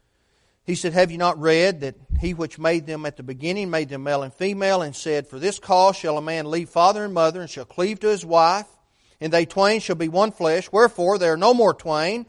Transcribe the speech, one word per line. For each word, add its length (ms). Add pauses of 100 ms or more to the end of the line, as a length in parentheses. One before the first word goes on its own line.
(640)
He 100
said, 200
"Have 160
you 80
not 200
read 440
that 140 (220)
he 140
which 260
made 280
them 180
at 140
the 40
beginning 460
made 220
them 140
male 180
and 100
female, 480
and 160
said, 300
'For 120
this 200
cause 380
shall 200
a 60
man 280
leave 200
father 340
and 80
mother, 300
and 80
shall 160
cleave 340
to 80
his 160
wife, 440 (520)
and 100
they 140
twain 360
shall 160
be 120
one 240
flesh'? 400
Wherefore 460
they 100
are 80
no 160
more 220
twain, 540